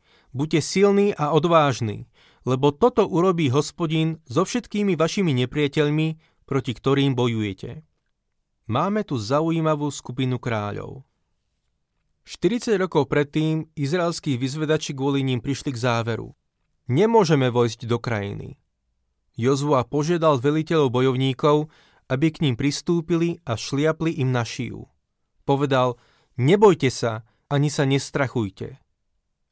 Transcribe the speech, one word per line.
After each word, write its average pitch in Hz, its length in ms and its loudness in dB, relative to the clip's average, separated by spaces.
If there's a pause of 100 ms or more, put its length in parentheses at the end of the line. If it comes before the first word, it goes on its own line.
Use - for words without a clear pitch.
(360)
buďte 156 240 0
silní 202 560 2
a 147 200 -2
odvážni, 143 760 2 (320)
lebo 131 320 2
toto 233 320 4
urobí 170 400 2
Hospodin 160 800 -2
so 131 160 0
všetkými 202 560 -2
vašimi 165 320 0
nepriateľmi, 147 760 0 (360)
proti 135 320 -4
ktorým 139 400 0
bojujete.“ 117 680 -4 (840)
Máme 190 400 -2
tu 143 80 -4
zaujímavú 151 720 0
skupinu 127 480 -4
kráľov. 107 720 -8 (1160)
Štyridsať 208 560 -2
rokov 165 320 -2
predtým 156 640 0
izraelskí 156 640 -2
vyzvedači 151 560 -2
kvôli 135 320 0
nim 127 160 -2
prišli 139 320 -4
k 113 40 -8
záveru: 113 520 -2 (560)
„Nemôžeme 156 640 4
vojsť 120 320 0
do 117 160 -2
krajiny.“ 104 600 -8 (760)
Jozua 135 480 2
požiadal 151 560 2
veliteľov 151 480 2
bojovníkov, 135 800 2 (400)
aby 143 240 0
k 156 160 -2
ním 123 80 0
pristúpili 170 880 -2
a 117 160 -4
šliapli 156 640 -2
im 127 80 0
na 120 160 -2
šiju. 110 400 -10 (560)
Povedal: 135 560 0 (400)
„Nebojte 175 480 6
sa, 113 400 -4 (240)
ani 143 160 2
sa 147 160 -2
nestrachujte.“ 131 960 -2 (720)